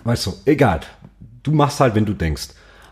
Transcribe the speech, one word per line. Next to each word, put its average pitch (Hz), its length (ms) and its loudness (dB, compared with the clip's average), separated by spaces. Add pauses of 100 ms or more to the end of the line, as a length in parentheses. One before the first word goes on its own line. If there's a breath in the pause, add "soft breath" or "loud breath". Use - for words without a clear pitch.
weißt 120 240 -2
du, 92 60 -6 (120)
egal. 131 360 2 (600)
Du 143 80 -2
machst 147 300 0
halt, 123 140 2
wenn 110 100 2
du 104 80 -4
denkst. 80 360 -4 (420 soft breath)